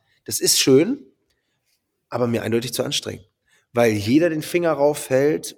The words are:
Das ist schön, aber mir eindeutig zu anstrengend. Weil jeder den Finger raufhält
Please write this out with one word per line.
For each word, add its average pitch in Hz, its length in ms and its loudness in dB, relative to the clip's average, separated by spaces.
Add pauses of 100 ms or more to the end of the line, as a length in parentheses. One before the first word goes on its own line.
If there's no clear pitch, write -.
(260)
Das - 160 -8
ist 180 180 0
schön, 160 460 4 (1040)
aber 120 180 -2
mir 117 160 -2
eindeutig 117 300 -2
zu 123 100 -2
anstrengend. 117 460 -8 (420)
Weil 117 220 2
jeder 120 360 2
den 156 120 -4
Finger 170 320 -2
raufhält 143 840 0